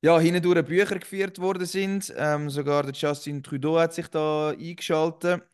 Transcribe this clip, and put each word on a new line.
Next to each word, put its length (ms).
ja, 160
hindurch 460
Bücher 340
geführt 400
worden 280
sind. 500
Ähm, 340
sogar 340
der 100
Justin 480
Trudeau 360
hat 160
sich 140
da 420
eingeschaltet 920